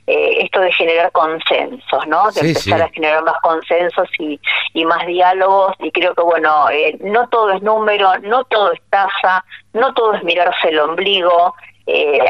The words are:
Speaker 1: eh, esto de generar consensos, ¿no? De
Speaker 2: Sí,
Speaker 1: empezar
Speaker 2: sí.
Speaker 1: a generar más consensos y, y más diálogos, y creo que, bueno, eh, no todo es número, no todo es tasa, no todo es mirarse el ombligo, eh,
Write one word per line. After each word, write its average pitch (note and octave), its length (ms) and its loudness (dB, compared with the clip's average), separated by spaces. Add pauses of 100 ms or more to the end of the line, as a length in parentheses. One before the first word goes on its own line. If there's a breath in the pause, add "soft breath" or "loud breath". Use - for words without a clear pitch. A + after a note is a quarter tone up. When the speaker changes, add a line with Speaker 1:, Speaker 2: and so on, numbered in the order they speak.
Speaker 1:
eh, - 320 0
esto F#3+ 220 -2
de F3+ 100 0
generar E3+ 400 0
consensos, D#3+ 960 -2
¿no? F#3 240 2
De G3 100 -2
Speaker 2:
Sí, D3+ 60 0
Speaker 1:
empezar E3+ 320 0
Speaker 2:
sí. E3 60 0
Speaker 1:
a D#3 40 -4
generar D#3 340 -2
más E3 200 0
consensos E3+ 720 0
y, D3+ 220 -8 (340 loud breath)
y E3 120 -2
más E3 200 0
diálogos, F#3+ 720 2
y D#3+ 120 -8
creo F3 240 -2
que, F3 80 0
bueno, D#3 480 2
eh, D#3 300 0
no A3 260 0
todo A3 240 2
es F#3+ 100 -2
número, G#3 580 2
no A#3 260 -2
todo G3+ 260 0
es D#3+ 180 -6
tasa, F#3 540 0 (300 loud breath)
no B3 200 0
todo A3+ 200 2
es F#3+ 100 -6
mirarse F3 460 0
el D#3 100 0
ombligo, F3 720 2 (320 loud breath)
eh, D3 320 0 (120)